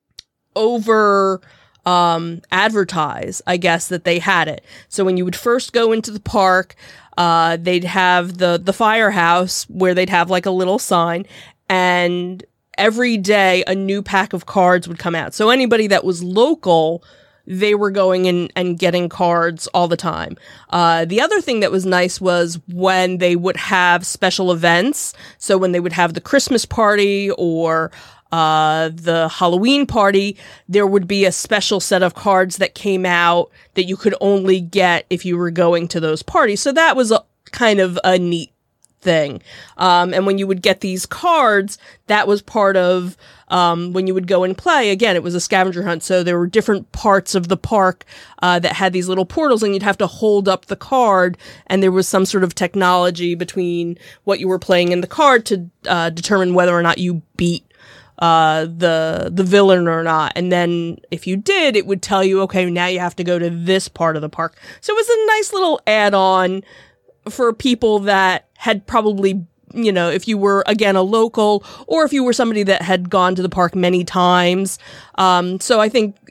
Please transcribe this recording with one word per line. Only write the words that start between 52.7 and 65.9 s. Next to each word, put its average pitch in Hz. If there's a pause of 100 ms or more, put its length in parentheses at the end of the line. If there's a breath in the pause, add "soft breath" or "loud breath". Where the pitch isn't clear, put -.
between 175 (280 loud breath)
what 196
you 185
were 185
playing 175
in 180
the 180
card 262
to, 175 (180)
uh, 170
determine 180
whether 175
or 170
not 170
you 175 (140)
beat, 175 (560 loud breath)
uh, 160
the, 165
the 190
villain 185
or 165
not. 160
And 180
then 170 (160)
if 170
you 185
did, 320
it 202
would 196
tell 196
you, 190
"Okay, 190
now 175
you 180
have 180
to 185
go 175
to 170
this 175
part 165
of 151
the 151
park." - (220 loud breath)
So -
it -
was 453
a 440 (100)
nice 427
little 370
add-on 190 (640 soft breath)